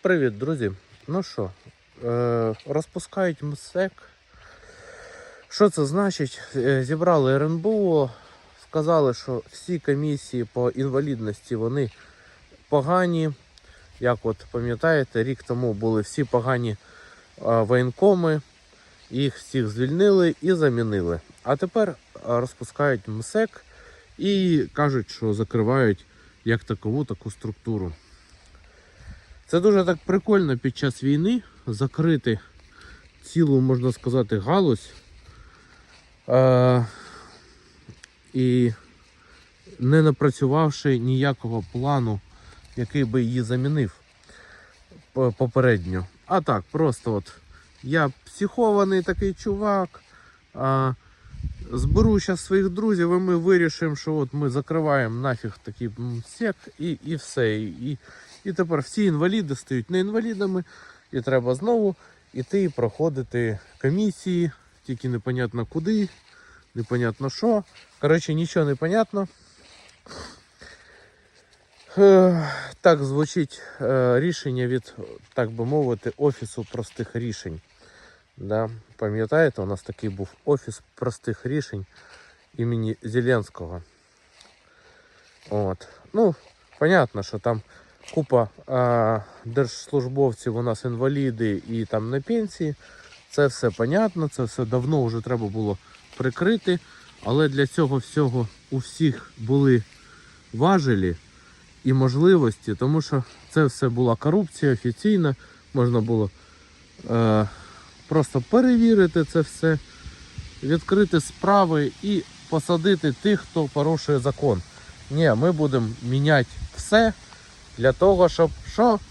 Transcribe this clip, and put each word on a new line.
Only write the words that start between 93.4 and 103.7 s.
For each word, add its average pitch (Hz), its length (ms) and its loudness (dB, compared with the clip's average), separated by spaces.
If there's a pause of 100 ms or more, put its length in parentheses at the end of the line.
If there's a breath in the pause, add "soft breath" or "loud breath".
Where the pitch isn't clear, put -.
все 123 220 -2
понятно, 160 600 -2
це - 140 -6
все 117 220 -4
давно 127 400 0
вже 113 160 -4
треба 113 260 -4
було 104 300 -4 (400 loud breath)
прикрити. 180 640 0 (440 loud breath)
Але 143 260 2
для 135 180 0
цього 139 300 0
всього 127 500 -2 (240)
у 135 60 -4
всіх - 600 -4
були 127 460 4 (720 loud breath)
важелі 120 640 2 (680 soft breath)
і 131 100 2
можливості, 131 800 4
тому 147 260 0
що 135 220 -2 (260 loud breath)
це 156 160 2
все 131 240 -2